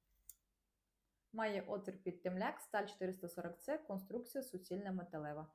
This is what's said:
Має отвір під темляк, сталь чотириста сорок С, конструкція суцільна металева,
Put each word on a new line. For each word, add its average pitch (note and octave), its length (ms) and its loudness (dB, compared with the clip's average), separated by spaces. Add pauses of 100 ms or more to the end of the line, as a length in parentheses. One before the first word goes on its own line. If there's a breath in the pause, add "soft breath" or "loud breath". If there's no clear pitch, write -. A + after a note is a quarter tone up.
(1300)
Має G#3+ 280 4
отвір G3 420 -2
під F3 180 -2
темляк, F#3+ 400 2
сталь G#3 240 2
чотириста F#3 440 0
сорок F3 320 -4
С, D4+ 160 2
конструкція B3 640 -2
суцільна F#3+ 480 -2
металева, D#3 640 -2